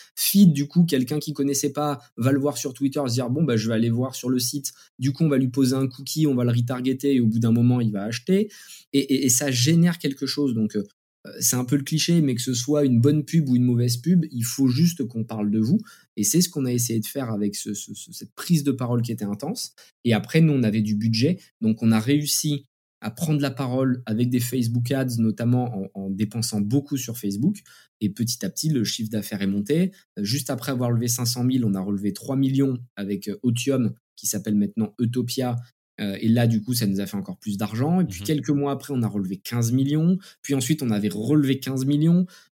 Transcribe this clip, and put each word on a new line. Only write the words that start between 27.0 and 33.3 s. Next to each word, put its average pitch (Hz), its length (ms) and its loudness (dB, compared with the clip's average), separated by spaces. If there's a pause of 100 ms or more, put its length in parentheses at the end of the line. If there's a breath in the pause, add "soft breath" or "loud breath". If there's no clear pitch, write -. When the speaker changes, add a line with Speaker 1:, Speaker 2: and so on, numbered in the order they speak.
Speaker 1:
Facebook. 107 400 -2 (420 soft breath)
Et 104 100 0
petit 110 360 -4
à - 40 -6
petit, - 200 -4
le 123 160 0
chiffre 107 240 -6
d'affaires 104 320 -6
est 95 60 0
monté. 143 440 0 (260 loud breath)
Euh, 104 60 -6
juste 127 260 -4
après 139 220 -6
avoir 120 200 -2
levé 117 180 0
cinq 120 160 -2
cent 120 180 -2
mille, 127 220 2
on 101 80 0
a 95 80 -2
relevé 101 320 -2
trois 135 240 -6
millions 135 400 2 (180)
avec, 101 320 -6
euh, 101 160 -6